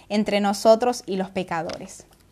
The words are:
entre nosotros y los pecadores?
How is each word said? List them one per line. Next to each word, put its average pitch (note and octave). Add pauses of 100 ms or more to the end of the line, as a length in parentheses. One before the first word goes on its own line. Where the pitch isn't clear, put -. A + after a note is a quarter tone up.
entre G3+
nosotros A3
y G3
los F#3+
pecadores? F3+ (260)